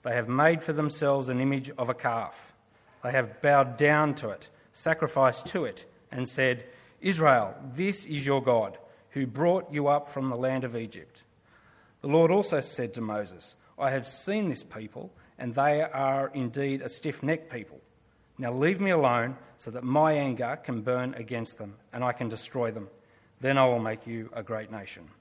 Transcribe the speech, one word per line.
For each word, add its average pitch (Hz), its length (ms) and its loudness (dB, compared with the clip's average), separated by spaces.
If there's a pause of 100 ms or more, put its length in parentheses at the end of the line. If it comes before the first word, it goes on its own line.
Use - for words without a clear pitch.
They 120 120 -4
have 117 140 0
made 156 380 6
for 160 80 -2
themselves 143 560 2
an 127 100 2
image 135 380 0
of 123 100 -2
a 127 60 -2
calf. 113 600 -4 (480)
They 123 100 -4
have 123 300 0
bowed 139 360 4
down 147 380 4
to 110 160 -6
it, - 180 -14 (240)
sacrificed 135 720 2
to 180 160 -4
it, - 260 -8 (220)
and 127 160 -6
said, 127 380 0 (340)
'Israel, 147 640 4
this 165 400 -4
is 143 220 -6
your 139 180 2
God, 113 340 0 (340)
who 139 140 -2
brought 170 460 0
you 147 160 0
up 143 220 2
from 135 200 -4
the 123 60 -4
land 131 300 -2
of 117 100 -8
Egypt.'" 107 480 -12 (760)
The 143 60 -6
Lord 160 240 6
also 190 300 2
said - 340 -6
to 120 60 -8
Moses, 104 520 -6 (240)
"I 139 140 0
have 131 160 -4
seen 202 420 -4
this 127 140 -4
people, - 500 -14 (240)
and 123 160 -6
they 147 300 2
are 135 500 0
indeed 135 480 -2
a 127 80 -8
stiff-necked 156 640 -4
people. 98 280 -14 (600)
Now 123 120 -2
leave 160 300 2
me 196 80 2
alone 127 480 4 (180)
so - 140 -14
that 123 140 -10
my 147 300 4
anger 131 500 -2
can 120 180 -6
burn 127 320 -2
against 117 460 -8
them, 104 180 -14 (160)
and 123 100 -4
I 123 80 2
can 120 160 -4
destroy 113 440 -4
them. 107 180 -12 (500)
Then 135 160 0
I 135 100 8
will 123 120 4
make 110 300 -6
you 113 260 -10
a 117 80 -8
great 107 300 -8
nation." 95 500 -14